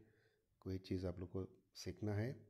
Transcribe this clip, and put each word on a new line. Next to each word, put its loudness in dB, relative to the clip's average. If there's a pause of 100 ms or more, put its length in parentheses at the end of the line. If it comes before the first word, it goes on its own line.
(600)
कोई 0
चीज़ 2
आप 0
लोग -4
को 0 (280)
सीखना 0
है, 0